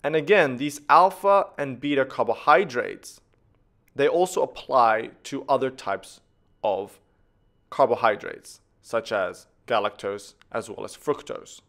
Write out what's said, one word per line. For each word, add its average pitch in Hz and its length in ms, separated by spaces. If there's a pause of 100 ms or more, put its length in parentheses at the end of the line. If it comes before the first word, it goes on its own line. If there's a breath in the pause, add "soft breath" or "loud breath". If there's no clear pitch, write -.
And 151 140
again, 151 400
these 143 320
alpha 190 600 (100)
and 135 200
beta 143 280
carbohydrates, 127 1120 (760)
they 143 140
also 175 340
apply 117 680 (140)
to 139 240
other 131 220
types 98 500 (440)
of 101 360 (680)
carbohydrates, - 920 (200)
such - 320
as 92 340 (200)
galactose 104 680 (160)
as 110 200
well 101 160
as - 100
fructose. - 720